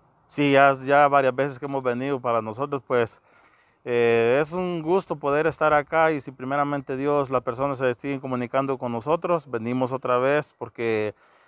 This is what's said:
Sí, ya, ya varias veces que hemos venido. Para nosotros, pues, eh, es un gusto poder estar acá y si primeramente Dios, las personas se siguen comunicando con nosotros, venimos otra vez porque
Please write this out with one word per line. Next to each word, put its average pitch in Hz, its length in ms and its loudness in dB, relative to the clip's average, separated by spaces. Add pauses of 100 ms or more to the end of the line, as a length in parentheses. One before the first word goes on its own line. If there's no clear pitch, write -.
(260)
Sí, 143 280 2
ya, 139 200 8 (100)
ya 143 240 4
varias 135 280 2
veces 135 240 -4
que 147 60 -12
hemos 139 180 -6
venido. 127 360 -2
Para 120 220 0
nosotros, 127 460 -6
pues, 120 340 0 (640)
eh, 120 560 4
es 156 120 -4
un 180 280 -4
gusto 170 360 -2
poder 147 280 0
estar 156 280 0
acá 160 380 2
y 147 100 -4
si 135 100 -14
primeramente 139 680 -4
Dios, 143 320 0
las 127 140 -2
personas 131 340 -4
se 127 160 0
siguen 139 260 -6
comunicando 131 600 -4
con 123 120 -4
nosotros, 151 600 -2
venimos 123 400 -2
otra 123 260 -2
vez 143 400 0
porque 110 560 -2 (340)